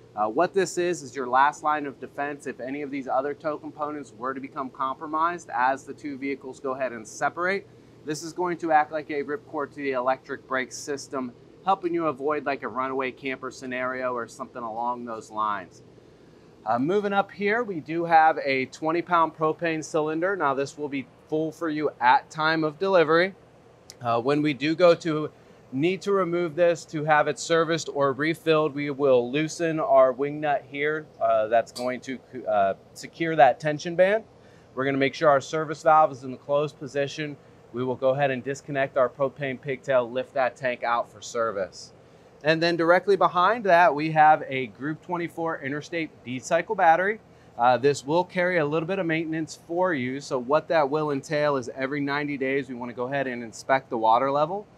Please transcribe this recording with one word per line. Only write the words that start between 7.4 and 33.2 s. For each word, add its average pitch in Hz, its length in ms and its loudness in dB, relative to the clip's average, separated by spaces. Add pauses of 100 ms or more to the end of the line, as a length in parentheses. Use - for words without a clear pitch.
This 147 160 -6
is 160 100 -12
going 175 240 -4
to 165 160 -2
act 151 180 4
like 156 200 -8
a 143 120 -4
ripcord 147 500 -6
to - 40 -20
the 139 160 -4
electric 131 560 -4
brake 127 240 -4
system, 135 600 -8 (300)
helping 185 300 -2
you 170 140 -2
avoid, 143 400 -4
like, 135 160 -4
a 123 60 -6
runaway 131 420 -4
camper 131 400 -10
scenario 127 640 -6
or 117 140 -6
something 120 340 -14
along 120 420 -6
those 110 260 -12
lines. 104 520 -4 (840)
Uh, 117 140 0
moving 196 340 0
up 196 180 0
here, 202 320 0
we 196 180 -6
do 160 240 -4
have 160 400 6
a 131 220 0
twenty 160 340 -2
pound 165 340 2
propane 156 500 -2
cylinder. 160 520 -2
Now 143 180 2
this 135 220 -2
will 147 120 -6
be 135 180 -6 (220)
full 156 240 -2
for 170 160 -6
you 151 220 -2 (100)
at 127 300 4
time 156 340 0
of 151 140 -4
delivery. 180 560 4 (680)
Uh, 117 180 0
when 147 220 2
we 151 100 0
do 143 220 -2
go 170 200 6
to 151 360 -4 (420)
need 175 300 -2
to 202 100 -2
remove 175 440 0
this 170 300 2
to 151 180 -6
have 151 240 4
it 147 100 -4
serviced 165 540 0
or 139 200 2
refilled, 156 600 0
we 147 160 -4
will 131 400 4
loosen 156 480 -2
our 131 340 6
wing 143 280 -4
nut 143 300 0
here. 151 360 -4 (140)
Uh, 113 260 2
that's 113 260 2
going 123 280 -6
to, 131 180 -10 (300)
uh, 98 260 2 (200)
secure 160 420 -6